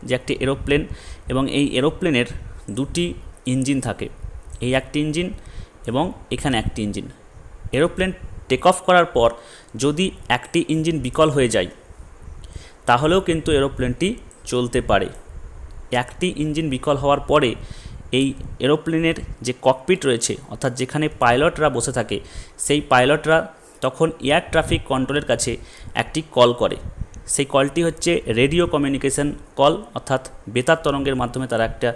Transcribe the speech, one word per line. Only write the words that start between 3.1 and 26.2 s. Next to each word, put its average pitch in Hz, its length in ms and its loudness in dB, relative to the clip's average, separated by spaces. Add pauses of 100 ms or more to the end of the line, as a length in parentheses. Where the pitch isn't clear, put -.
ইঞ্জিন 131 360 0
থাকে, - 260 -6 (540)
এই 123 120 -2
একটি 131 260 -2
ইঞ্জিন 156 300 -2 (580)
এবং 131 180 0 (260)
এখানে 127 260 -2
একটি 110 260 -2
ইঞ্জিন। 101 240 -4 (640)
এরোপ্লেন 170 400 0 (360)
টেক 127 200 0
অফ 185 140 6
করার 180 340 6
পর 117 140 6 (460)
যদি 147 300 2 (240)
একটি 123 300 2 (100)
ইঞ্জিন 160 300 0
বিকল 131 300 4
হয়ে 135 260 4
যায় 92 140 2 (1160)
তাহলেও 156 360 4
কিন্তু 165 300 0
এরোপ্লেনটি 135 560 0 (380)
চলতে 123 360 0
পারে। 98 260 2 (840)
একটি 123 360 -2 (100)
ইঞ্জিন 151 320 -2
বিকল 135 280 0
হওয়ার 143 220 2
পরে 143 300 2 (640)
এই 135 160 2 (320)
এরোপ্লেনের 160 580 0 (240)
যে 123 200 -2
ককপিট 131 440 2
রয়েছে, 117 280 0 (160)
অর্থাৎ - 260 -2
যেখানে 135 300 -2 (140)
পাইলটরা 143 500 4
বসে 123 220 -2
থাকে, 113 260 -2 (400)
সেই 147 240 0
পাইলটরা 147 560 4 (440)
তখন 147 260 2 (140)
এয়ার 151 300 2
ট্রাফিক 160 300 2 (100)
কন্ট্রোলের 135 340 0
কাছে 120 260 0 (440)
একটি - 240 -2 (120)